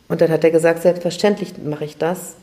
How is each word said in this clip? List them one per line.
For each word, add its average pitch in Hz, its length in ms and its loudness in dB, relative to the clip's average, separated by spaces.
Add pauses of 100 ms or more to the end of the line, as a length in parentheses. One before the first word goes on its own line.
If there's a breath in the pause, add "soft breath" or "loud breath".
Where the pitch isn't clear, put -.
Und 170 120 -2
dann 165 80 6
hat 156 140 0
er 165 80 4
gesagt, 165 300 2
"Selbstverständlich 180 720 0 (100)
mache 151 220 -6
ich 147 120 -12
das, 175 460 -4